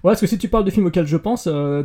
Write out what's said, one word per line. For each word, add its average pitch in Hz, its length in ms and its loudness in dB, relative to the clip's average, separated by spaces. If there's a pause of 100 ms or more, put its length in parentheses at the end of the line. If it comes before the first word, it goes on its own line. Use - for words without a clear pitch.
Ouais, 185 60 6
parce 214 100 2
que 202 60 2
si 214 100 0
tu 190 120 -4
parles 220 180 2
du 196 40 0
film 202 140 2
auquel 170 220 0
je 151 100 0
pense, 220 300 -4
euh, 143 380 -2